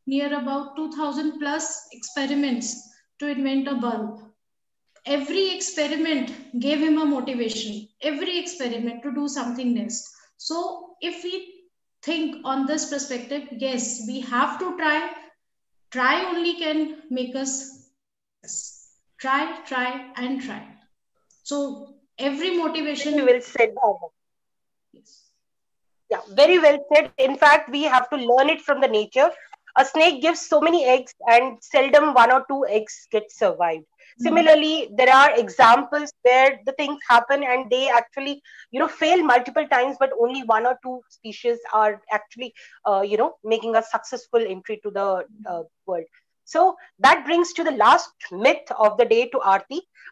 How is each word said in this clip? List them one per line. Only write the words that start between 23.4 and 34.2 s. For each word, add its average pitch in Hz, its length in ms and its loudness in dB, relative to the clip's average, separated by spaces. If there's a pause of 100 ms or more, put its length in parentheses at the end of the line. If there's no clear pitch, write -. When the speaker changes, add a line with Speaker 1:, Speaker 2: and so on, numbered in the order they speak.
Speaker 2:
said, 220 320 0
Bhavna. 202 340 -2 (840)
Speaker 1:
Yes. - 300 -20 (840)
Speaker 2:
Yeah, 196 100 -4 (100)
very 311 280 6
well 294 200 6 (160)
said. 302 240 2
In 269 180 0
fact, 294 340 6
we 285 120 -4
have 254 280 2
to 294 60 -4
learn 254 320 2
it 320 140 -2
from 277 180 -2
the 262 80 4
nature. 220 420 2 (480)
A 269 60 6
snake 311 360 2
gives 320 260 -2
so 302 140 2
many 330 240 2
eggs 254 300 2 (140)
and 240 340 4
seldom 285 500 4
one 233 180 6
or 262 160 2
two 277 220 -2
eggs 214 420 -4
get 214 220 -4
survived. 170 540 -2 (320)
Hmm. 240 60 -6